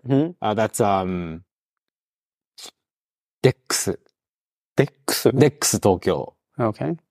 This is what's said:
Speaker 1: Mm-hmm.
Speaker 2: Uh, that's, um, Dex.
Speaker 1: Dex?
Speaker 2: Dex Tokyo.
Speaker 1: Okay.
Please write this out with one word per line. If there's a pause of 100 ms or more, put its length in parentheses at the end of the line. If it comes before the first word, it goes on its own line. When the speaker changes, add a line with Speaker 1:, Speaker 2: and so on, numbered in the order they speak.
Speaker 1:
Mm-hmm. (100)
Speaker 2:
Uh,
that's,
um, (2000)
Dex. (840)
Speaker 1:
Dex?
Speaker 2:
Dex
Tokyo. (260)
Speaker 1:
Okay. (140)